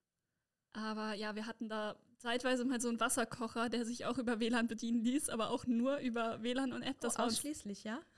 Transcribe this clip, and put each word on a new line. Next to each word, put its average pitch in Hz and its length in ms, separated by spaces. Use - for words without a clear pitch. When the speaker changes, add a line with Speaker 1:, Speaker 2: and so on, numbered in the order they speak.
Speaker 1:
Aber 214 420
ja, 214 200
wir 220 120
hatten 226 220
da 214 280
zeitweise 247 460
mal 254 160
so 240 80
einen 233 120
Wasserkocher, 226 680
der 233 160
sich 240 220
auch 247 120
über 233 220
W 233 80
lan 233 200
bedienen 233 360
ließ, 247 240
aber 220 220
auch 240 160
nur 254 320
über 226 440
W 240 100
lan 262 200
und 240 100
App. - 180
Das 240 160
Speaker 2:
Oh, - 20
Speaker 1:
war 254 80
uns 226 100
Speaker 2:
ausschließlich, 240 480
ja? 226 160